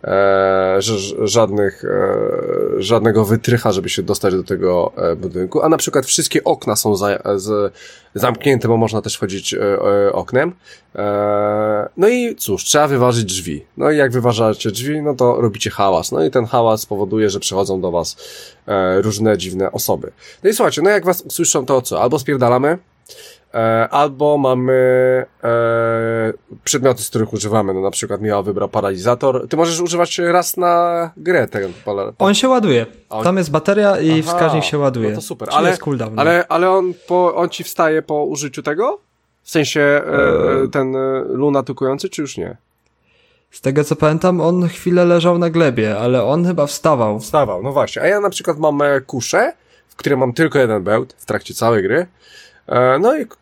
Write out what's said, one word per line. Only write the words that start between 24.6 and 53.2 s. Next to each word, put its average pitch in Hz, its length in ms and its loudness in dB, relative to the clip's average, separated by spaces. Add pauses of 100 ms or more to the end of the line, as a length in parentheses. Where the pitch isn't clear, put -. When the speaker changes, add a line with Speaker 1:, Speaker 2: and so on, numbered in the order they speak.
Speaker 1:
e, 113 880 0 (300)
przedmioty, 131 400 0
z - 60 -8
których 110 240 -2
używamy. 104 400 0
No, 95 80 -2
na 98 100 0
przykład 101 300 -6
Michał 104 220 0
wybrał 98 260 -4
paralizator. 113 800 0
Ty 151 80 -2
możesz 165 240 2
używać 175 380 -2
raz 170 380 0
na 170 600 0
grę 156 300 0
tego 101 200 -4 (180)
pala-, 98 340 -4
Speaker 2:
On 202 160 4
się 254 140 2
ładuje. 185 360 2 (240)
Speaker 1:
A - 80 -8
on 185 60 -4
Speaker 2:
Tam 180 140 2
jest 170 140 -2
bateria 202 480 2
i 160 200 2
Speaker 1:
Aha, 160 140 -2
Speaker 2:
wskaźnik 160 300 2
się 151 140 -2
ładuje. 123 320 0
Speaker 1:
no 107 60 -4
to 110 60 -8
super. 113 260 -10
Speaker 2:
Czyli 143 100 0
Speaker 1:
Ale, 165 120 4
Speaker 2:
jest 180 120 -2
cooldown. 117 380 -4
Speaker 1:
ale, 170 300 4
ale 170 220 2
on 185 220 2 (140)
po, 175 280 2
on 170 140 0
ci - 140 -12
wstaje 160 380 0
po 151 220 -2
użyciu 143 400 -6
tego? 226 360 -2 (440)
W - 60 -20
sensie, 151 320 0
e, 143 840 2
Speaker 2:
E, 135 80 -2
Speaker 1:
ten, 131 240 -2
e, 131 320 -2
lunatykujący, 135 800 -2
czy - 120 -10
już 139 160 -8
nie? 87 200 -8 (920)
Speaker 2:
Z - 100 -20
tego, 135 220 0
co 147 120 -2
pamiętam, 165 460 0
on 175 260 2
chwilę 175 380 0
leżał 175 320 4
na 175 120 0
glebie, 120 480 2
ale 123 260 2
on 151 220 2
chyba 165 220 0
wstawał. 120 520 0
Speaker 1:
Wstawał, 110 440 -2
no 135 80 -4
właśnie. 143 300 -2
A 156 60 2
ja 202 120 2
na 202 100 0
przykład 180 300 -4
mam, 151 220 0
e, 143 200 2
kuszę, 175 520 -2 (340)
w - 80 -20
której - 220 0
mam 127 160 0
tylko 156 260 0
jeden 110 240 2
bełt 107 340 -2
w - 80 -20
trakcie - 280 -6
całej 113 300 2
gry. 131 220 0 (640)
E, 127 320 2
no 247 180 2
i 262 80 -4 (160)